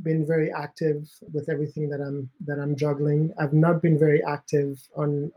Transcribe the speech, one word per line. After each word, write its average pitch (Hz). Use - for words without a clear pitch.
been 160
very 156
active 151
with 147
everything 151
that 143
I'm, 139
that 143
I'm 147
juggling. 147
I've 147
not 165
been 165
very 151
active 143
on, 147